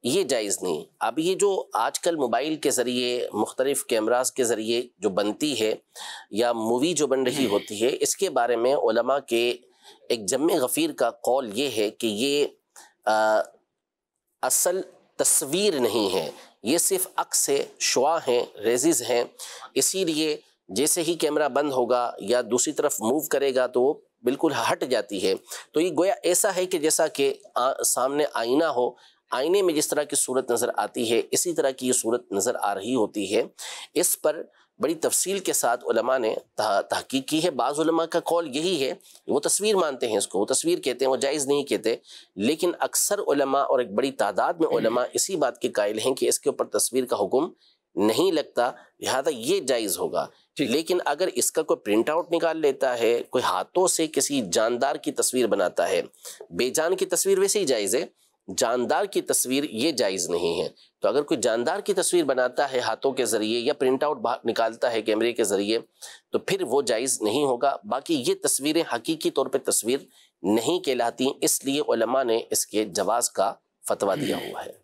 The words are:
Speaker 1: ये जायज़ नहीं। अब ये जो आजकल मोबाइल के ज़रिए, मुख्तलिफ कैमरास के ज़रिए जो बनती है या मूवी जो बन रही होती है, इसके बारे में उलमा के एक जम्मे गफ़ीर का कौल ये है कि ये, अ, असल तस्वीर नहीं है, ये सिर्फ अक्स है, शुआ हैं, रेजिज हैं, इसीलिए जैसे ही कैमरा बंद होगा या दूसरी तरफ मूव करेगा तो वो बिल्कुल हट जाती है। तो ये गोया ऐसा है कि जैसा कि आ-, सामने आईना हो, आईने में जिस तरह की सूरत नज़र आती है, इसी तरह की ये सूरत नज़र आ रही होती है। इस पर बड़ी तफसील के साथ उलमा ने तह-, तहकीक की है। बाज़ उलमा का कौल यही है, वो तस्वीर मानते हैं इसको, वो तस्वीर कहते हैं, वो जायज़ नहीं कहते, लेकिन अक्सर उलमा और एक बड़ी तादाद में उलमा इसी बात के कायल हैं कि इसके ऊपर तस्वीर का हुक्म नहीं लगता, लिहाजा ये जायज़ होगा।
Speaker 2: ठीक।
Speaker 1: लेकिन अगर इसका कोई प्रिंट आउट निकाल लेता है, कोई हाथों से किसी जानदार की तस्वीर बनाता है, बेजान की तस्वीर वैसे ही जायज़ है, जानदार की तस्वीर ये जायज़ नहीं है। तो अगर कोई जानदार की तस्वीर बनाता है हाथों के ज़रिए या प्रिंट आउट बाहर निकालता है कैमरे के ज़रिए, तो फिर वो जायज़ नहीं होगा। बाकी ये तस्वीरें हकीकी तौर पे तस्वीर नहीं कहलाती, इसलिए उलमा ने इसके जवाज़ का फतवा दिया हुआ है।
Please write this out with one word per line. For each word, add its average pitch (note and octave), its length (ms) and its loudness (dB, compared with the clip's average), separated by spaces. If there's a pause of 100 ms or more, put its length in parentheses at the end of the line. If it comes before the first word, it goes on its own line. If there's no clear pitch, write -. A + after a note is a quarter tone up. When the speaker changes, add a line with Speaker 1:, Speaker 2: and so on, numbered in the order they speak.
Speaker 1:
ये D#3+ 180 2
जायज़ A2 400 -2
नहीं। D#2+ 220 -4 (160)
अब A2+ 180 -2
ये F3+ 160 0
जो G3 400 0
आजकल C#3+ 420 0
मोबाइल C3+ 380 0
के D3 160 0
ज़रिए, B2 640 -2
मुख्तलिफ C3 480 -2
कैमरास A#2+ 480 2
के C3 120 -2
ज़रिए A#2 460 -2 (120)
जो G#2+ 80 0
बनती G#2 460 -2
है A2 260 0 (520)
या A#2+ 200 2
मूवी A#2+ 400 0
जो D3 140 0
बन C3 180 2
रही B2+ 200 0
होती G2+ 340 -2
है, A#2 100 4
इसके - 400 0
बारे B2 260 2
में B2 200 2
उलमा A#2 440 2
के A#2+ 400 0 (520)
एक B2 140 -4
जम्मे E3 300 0
गफ़ीर D3 360 0
का B2 180 0
कौल B2 380 -2
ये A#2+ 220 -4
है G#2+ 200 0
कि - 180 -4
ये, C3+ 480 0 (520)
अ, G#2+ 360 2 (1000)
असल F3+ 400 0 (360)
तस्वीर D#3+ 600 2
नहीं A2 300 2
है, F2 240 -2 (320)
ये D3 140 2
सिर्फ F#3+ 380 0
अक्स - 320 -2
है, C#3 220 0 (100)
शुआ D3+ 380 2
हैं, B2 380 0
रेजिज B2 440 2
हैं, A#2+ 300 0 (440)
इसीलिए D#3 680 0 (280)
जैसे D3 300 0
ही D#3+ 140 0
कैमरा D3+ 340 0
बंद C#3 240 0
होगा B2 480 2
या A#2+ 200 2
दूसरी A#2+ 320 0
तरफ D3 280 0
मूव C#3 300 0
करेगा C3 360 2
तो B2+ 140 2
वो D3 220 2 (220)
बिल्कुल C3+ 280 0
हट A#2+ 300 0
जाती G#2+ 360 -2
है। F#2+ 160 2 (380)
तो D3+ 60 2
ये F3+ 100 2
गोया E3+ 260 2 (100)
ऐसा F3+ 240 2
है F#3 160 0
कि F3+ 140 -2
जैसा D#3 280 2
कि C#3 340 0 (160)
आ-, B2 220 2
सामने C#3 560 0
आईना B2+ 320 0
हो, B2 300 -2 (360)
आईने E3 280 2
में F3 140 2
जिस D3 140 0
तरह D3 140 0
की C#3+ 120 -6
सूरत C3 360 0
नज़र A#2 180 0
आती - 360 -2
है, A2+ 140 2 (140)
इसी F3 200 0
तरह C#3+ 180 0
की B2+ 160 -4
ये B2+ 60 2
सूरत A#2 400 -2
नज़र G2+ 220 0
आ G2+ 180 -2
रही G2+ 200 -4
होती G#2 320 0
है। A2 240 0 (460)
इस E3 200 0
पर - 360 -4 (300)
बड़ी D#3 140 0
तफसील F3+ 440 -2
के F3 140 -4
साथ B2 240 0
उलमा A#2+ 400 0
ने A2+ 180 0 (220)
तह-, G#2+ 240 2
तहकीक C3 460 -4
की D#3 120 0
है। - 100 2
बाज़ C3 300 -2
उलमा E3 260 2
का E3 140 -2
कौल E3+ 280 0
यही D#3 300 -2
है, C3+ 220 -2 (300)
वो B2+ 100 2
तस्वीर G3+ 360 0
मानते C#3+ 320 0
हैं G#2+ 100 2
इसको, G2 220 -2
वो G#2 60 2
तस्वीर D#3+ 340 0
कहते B2+ 260 -2
हैं, C3 40 2
वो C3 80 2
जायज़ C#3 300 -2
नहीं C#3+ 160 2
कहते, A2+ 380 -2 (360)
लेकिन D#3+ 360 0
अक्सर - 440 -2
उलमा C#3 460 2
और C3 180 2
एक G2 140 -4
बड़ी C3 160 0
तादाद A#2 500 0
में D#3+ 60 2
उलमा A#2+ 380 2 (100)
इसी - 200 -2
बात C#3 220 0
के B2+ 120 -4
कायल G#2+ 300 0
हैं B2 140 0
कि B2 140 -2
इसके A#2+ 220 0
ऊपर B2+ 160 -4
तस्वीर A#2+ 400 -2
का A#2+ 120 -4
हुक्म G#2 340 0 (460)
नहीं A2 340 2
लगता, C3 420 0 (280)
लिहाजा C3 300 0
ये C#3 280 0
जायज़ A#2+ 400 0
होगा। E2 300 -2 (280)
Speaker 2:
ठीक। C3+ 120 0
Speaker 1:
लेकिन D#3+ 300 0
अगर D3+ 300 0
इसका - 320 -2
कोई D#3+ 160 2
प्रिंट G#2+ 320 0
आउट E3 220 0
निकाल D#3+ 260 2
लेता C3+ 360 2
है, A#2 280 4
कोई - 200 0
हाथों A#2+ 460 2
से E3 200 0
किसी C#3+ 340 0
जानदार A#2+ 560 0
की D3 140 -6
तस्वीर B2 360 0
बनाता F#2 380 2
है, F2 180 0 (480)
बेजान E3 440 0
की F#3 100 0
तस्वीर F#3 340 2
वैसे G3 200 2
ही F#3+ 60 0
जायज़ A2 320 0
है, E3 120 -2 (400)
जानदार B2 560 0
की F#3+ 160 -2
तस्वीर C3+ 500 0
ये A#2+ 200 -2
जायज़ F#2+ 400 -2
नहीं E2+ 280 0
है। D#2+ 140 -4 (280)
तो G2+ 80 2
अगर B2+ 120 2
कोई D3 160 0
जानदार A#2+ 440 0
की G3+ 120 -2
तस्वीर F3 320 2
बनाता B2+ 400 0
है C3 140 -2
हाथों A#2 320 0
के B2+ 140 0
ज़रिए A2 340 0
या B2 140 0
प्रिंट C3 300 2
आउट D3 140 0
बाहर A#2 280 -4
निकालता A2+ 440 0
है A2+ 120 -2
कैमरे A2+ 320 2
के A#2 100 0
ज़रिए, G2+ 340 0 (540)
तो G#2+ 80 0 (100)
फिर F#3+ 140 0
वो C3+ 180 2
जायज़ B2 420 0
नहीं A2+ 220 2
होगा। C3 400 0
बाकी C3+ 300 -2
ये C#3+ 180 0
तस्वीरें D3+ 600 0
हकीकी D#3+ 360 -2
तौर C3+ 180 0
पे C3+ 100 -2
तस्वीर B2+ 500 -2 (360)
नहीं A#2 360 2
कहलाती, C3 540 0 (100)
इसलिए C#3 360 0
उलमा A#2+ 440 2
ने A#2 280 0
इसके - 340 -2
जवाज़ G#2 500 0
का G2 220 0 (320)
फतवा G2+ 260 0
दिया D3 220 -2
हुआ - 240 -10
है। - 220 -14